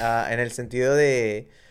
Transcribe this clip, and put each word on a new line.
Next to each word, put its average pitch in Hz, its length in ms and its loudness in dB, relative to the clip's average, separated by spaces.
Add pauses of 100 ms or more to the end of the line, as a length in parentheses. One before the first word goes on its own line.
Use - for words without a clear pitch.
ah, 117 300 0
en 120 80 -2
el 120 140 -4
sentido 123 420 0
de, 123 540 2 (220)